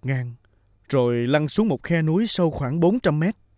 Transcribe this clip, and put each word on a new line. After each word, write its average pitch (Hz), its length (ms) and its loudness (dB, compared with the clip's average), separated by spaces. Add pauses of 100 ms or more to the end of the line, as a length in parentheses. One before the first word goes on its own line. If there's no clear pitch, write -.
ngang, 127 320 -6 (540)
rồi 120 280 2
lăn 139 320 0
xuống 214 200 0
một 139 140 -2
khe 170 200 0
núi 165 240 2
sâu 175 240 0
khoảng 139 300 -4
bốn 196 200 2
trăm 151 200 0
mét. 185 160 0 (220)